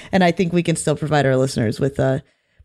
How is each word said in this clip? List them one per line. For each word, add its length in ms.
and 120
I 80
think 220
we 100
can 140
still 180
provide 300
our 100
listeners 440
with, 200
uh, 200